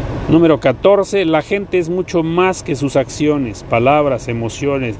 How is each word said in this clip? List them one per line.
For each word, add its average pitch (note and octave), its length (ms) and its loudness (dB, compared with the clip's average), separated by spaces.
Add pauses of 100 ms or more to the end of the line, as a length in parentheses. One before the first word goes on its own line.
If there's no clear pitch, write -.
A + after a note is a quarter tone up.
(300)
Número D#3+ 320 4
catorce, F#3+ 640 2
la D#3+ 160 2
gente G3+ 360 -4
es E3 120 -2
mucho F3 340 -2
más F3+ 400 0
que C#3+ 140 -4
sus C3+ 180 -2
acciones, C#3 760 -2
palabras, C3 600 2
emociones, A#2+ 720 -4